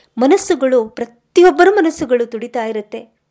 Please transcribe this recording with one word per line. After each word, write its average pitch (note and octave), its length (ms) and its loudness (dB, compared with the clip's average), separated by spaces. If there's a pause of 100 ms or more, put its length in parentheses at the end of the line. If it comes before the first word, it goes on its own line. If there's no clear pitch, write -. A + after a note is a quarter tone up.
(180)
ಮನಸ್ಸುಗಳು, B3+ 720 0
ಪ್ರತಿಯೊಬ್ಬರ F4 800 2
ಮನಸ್ಸುಗಳು D#4 540 -2
ತುಡಿತಾ A#3 400 -10
ಇರುತ್ತೆ. A3 540 -12 (120)